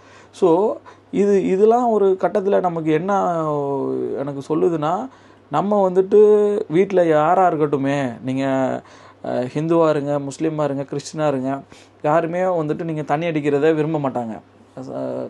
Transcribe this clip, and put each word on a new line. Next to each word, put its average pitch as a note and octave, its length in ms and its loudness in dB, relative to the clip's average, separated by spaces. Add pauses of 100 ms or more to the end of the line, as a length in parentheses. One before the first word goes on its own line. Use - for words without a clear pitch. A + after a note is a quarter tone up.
(300)
So, F#3+ 460 2 (340)
இது, G3 360 2
இதெல்லாம் A3 420 4
ஒரு G3 320 2
கட்டத்துல G3 400 0
நமக்கு E3 320 -2
என்ன F3+ 500 0 (760)
எனக்கு C#3 300 -8
சொல்லுதுன்னா, E3+ 600 -2 (420)
நம்ம F#3+ 400 2
வந்துட்டு G#3 560 4 (220)
வீட்ல F#3 360 2
யாரா E3 460 4
இருக்கட்டுமே, C#3 760 -2
நீங்க, C3 200 -4 (800)
அ, B2 40 -6 (260)
ஹிந்துவா D#3+ 360 2
இருங்க, D3 280 -2
முஸ்லீமா D3+ 460 -4
இருங்க, C#3 260 -4
கிறிஸ்டினா D3+ 380 -4
இருங்க, C3+ 320 -4 (420)
யாருமே E3 380 0
வந்துட்டு E3 420 -2
நீங்க D#3+ 200 -6
தண்ணி D3 240 -2
அடிக்கிறத D3+ 480 0
விரும்ப D#3 240 -2
மாட்டாங்க. A#2+ 420 -6 (540)
அ, B2+ 360 -8